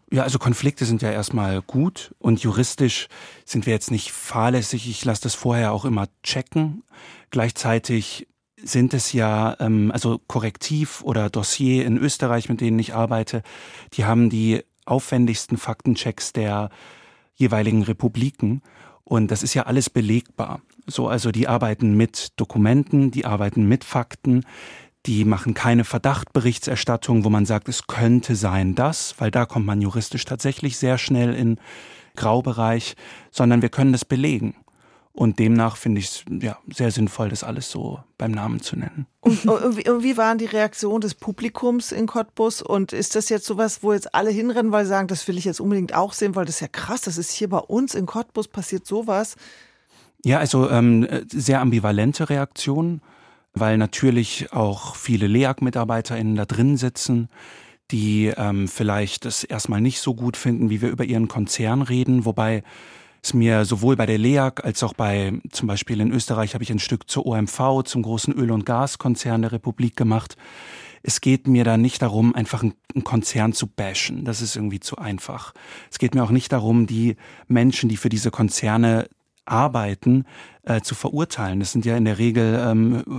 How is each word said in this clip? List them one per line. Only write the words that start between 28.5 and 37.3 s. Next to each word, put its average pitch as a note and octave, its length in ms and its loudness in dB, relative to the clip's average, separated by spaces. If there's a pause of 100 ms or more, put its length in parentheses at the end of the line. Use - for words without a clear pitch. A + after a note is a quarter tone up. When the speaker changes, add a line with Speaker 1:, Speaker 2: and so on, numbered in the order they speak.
Speaker 1:
dass, C#3+ 440 -2
weil A2 120 -2
da A#2+ 160 2
kommt A2 200 -4
man G#2 140 0
juristisch G#2+ 440 -4
tatsächlich C3+ 540 -4
sehr B2+ 200 2
schnell A#2+ 360 2
in A2+ 240 0 (580)
Graubereich, A2+ 800 0 (340)
sondern A#2+ 320 4
wir A#2 80 2
können C3+ 220 4
das B2 120 0
belegen. B2+ 520 -2 (560)
Und A2+ 260 2
demnach A2+ 380 4
finde G#2 240 0
ich's, - 280 -8
ja, G#2+ 300 -6 (100)
sehr A#2+ 220 0
sinnvoll, G#2+ 380 -2
das G2+ 160 -6